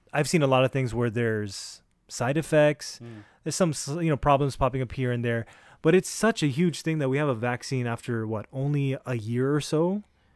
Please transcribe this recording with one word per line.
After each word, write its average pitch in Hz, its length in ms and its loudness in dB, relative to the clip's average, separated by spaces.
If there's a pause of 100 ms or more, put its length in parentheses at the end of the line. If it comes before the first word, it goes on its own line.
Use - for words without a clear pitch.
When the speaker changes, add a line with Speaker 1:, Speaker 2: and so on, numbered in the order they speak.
(120)
Speaker 1:
I've 143 160 0
seen 165 140 2
a 139 40 6
lot 131 180 6
of 131 80 2
things 127 220 -2
where 120 160 0
there's 107 720 -4 (260)
side 127 280 -2
effects. 151 640 2
Speaker 2:
Mm. 113 220 -14 (180)
Speaker 1:
There's 156 140 -6
some, 180 140 4
s-, - 180 -6
you 165 200 -2
know, 147 80 2
problems 139 400 2
popping 131 240 0
up 123 120 -6
here 123 200 -2
and 120 120 -2
there. 117 220 -2 (360)
But 160 120 6
it's 185 140 4
such - 340 0
a 156 40 4
huge 147 360 0
thing 160 160 -2
that 135 100 0
we 135 100 0
have 151 100 0
a 131 60 0
vaccine 123 520 -4
after, 117 400 -4
what, 110 260 -6
only 139 440 -2 (100)
a 127 100 -2
year 120 380 -2
or 151 60 0
so? 175 420 0 (340)